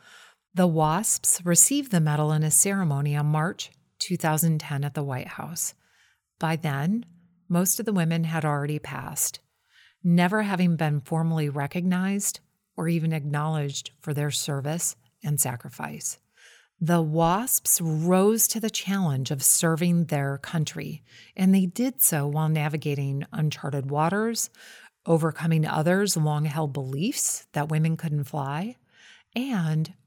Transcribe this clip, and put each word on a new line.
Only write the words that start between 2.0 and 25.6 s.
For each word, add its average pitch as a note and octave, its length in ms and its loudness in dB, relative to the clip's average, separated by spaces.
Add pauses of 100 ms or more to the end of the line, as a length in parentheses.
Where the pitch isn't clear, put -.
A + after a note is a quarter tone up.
medal D3+ 320 2
in D#3 100 2
a D#3 80 0
ceremony D3 640 2
on D3 120 2
March D#3 440 -2 (260)
two F3 200 -2
thousand D#3 420 2
ten C#3+ 240 -4
at C#3+ 100 -4
the D3+ 100 -4
White C3+ 240 -6
House. - 460 -8 (640)
By E3 200 0
then, E3 480 -2 (420)
most F3+ 320 2
of A3 60 -6
the A3 80 0
women E3 320 2
had D#3+ 180 -2
already D3 360 0
passed, - 600 -6 (640)
never F3+ 380 4
having F3+ 340 2
been D3 240 0
formally D#3+ 480 0
recognized F3+ 920 -2 (340)
or E3 140 -2
even E3 240 0
acknowledged D3 760 -4 (100)
for D3+ 120 -6
their D3 180 -2
service D3 640 -4 (260)
and D3 160 0
sacrifice. - 800 -6 (640)
The E3+ 200 2
wasps E3 800 0
rose F#3 680 2
to G#3+ 140 -4
the A3 80 -2
challenge D#3+ 600 -2
of C3+ 120 -2
serving E3+ 640 2
their C#3 320 -2
country, D3+ 640 -6 (320)
and F#3+ 180 4
they F#3+ 120 4
did B3 360 -2
so C#3+ 240 2
while D3+ 220 0
navigating D3 840 -2
uncharted C#3+ 580 -2
waters, G3+ 580 0 (560)
overcoming D#3+ 600 2